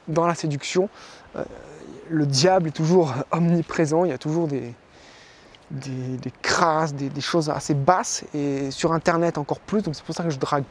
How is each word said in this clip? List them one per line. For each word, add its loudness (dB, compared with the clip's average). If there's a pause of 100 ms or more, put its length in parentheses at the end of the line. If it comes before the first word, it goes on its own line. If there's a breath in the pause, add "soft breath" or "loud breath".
dans 2
la 0
séduction, -2 (460 loud breath)
euh, -6 (640)
le 0
diable 4
est -4
toujours 4 (180)
omniprésent, 2
il 0
y -2
a -4
toujours -2
des, -4 (960 loud breath)
des, -8
des -8 (100)
crasses, 2
des, -4
des -6
choses 0
assez -2
basses, 2 (100)
et -2
sur 0
Internet 2
encore -4
plus, -2
donc -4
c'est -14
pour -6
ça -4
que 0
je -4
drague 0